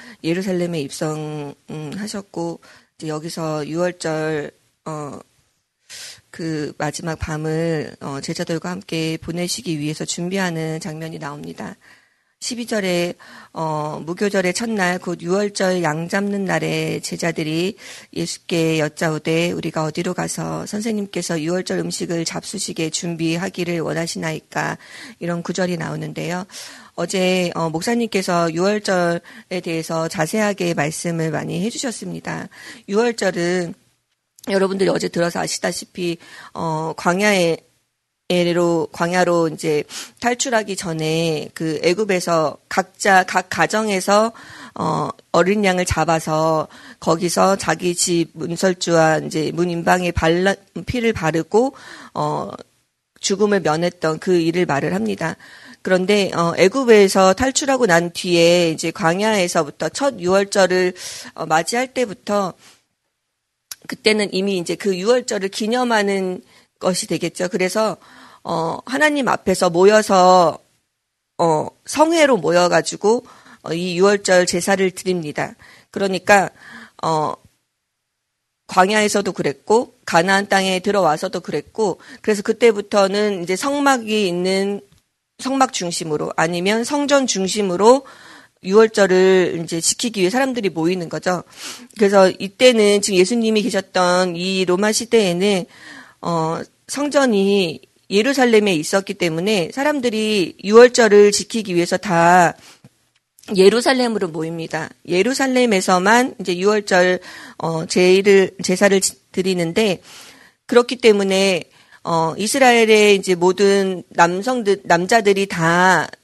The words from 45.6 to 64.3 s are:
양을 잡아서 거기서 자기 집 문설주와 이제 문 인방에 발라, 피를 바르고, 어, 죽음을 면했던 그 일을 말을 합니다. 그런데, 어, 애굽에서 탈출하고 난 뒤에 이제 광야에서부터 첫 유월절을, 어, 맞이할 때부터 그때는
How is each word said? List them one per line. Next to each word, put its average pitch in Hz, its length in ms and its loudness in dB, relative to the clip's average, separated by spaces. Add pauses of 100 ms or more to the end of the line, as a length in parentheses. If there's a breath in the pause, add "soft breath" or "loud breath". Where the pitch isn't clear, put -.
양을 180 220 2
잡아서 160 840 0 (320 loud breath)
거기서 180 560 2
자기 175 400 -2
집 170 380 -2
문설주와 165 840 0
이제 151 340 -4
문 175 160 -2
인방에 175 420 0
발라, 175 440 0 (300)
피를 233 280 -2
바르고, 190 600 0 (420 loud breath)
어, 151 360 -4 (720)
죽음을 202 400 0
면했던 160 580 -2
그 185 160 0
일을 170 300 0
말을 151 280 -2
합니다. 190 440 -6 (440 loud breath)
그런데, 185 540 2
어, 170 220 0
애굽에서 196 760 6
탈출하고 262 520 0
난 170 260 2
뒤에 170 600 2
이제 160 200 -4
광야에서부터 175 960 -2
첫 254 320 -4
유월절을, 185 720 2 (420 loud breath)
어, 160 100 -8
맞이할 170 480 -2
때부터 202 600 -4 (1300 soft breath)
그때는 214 460 -2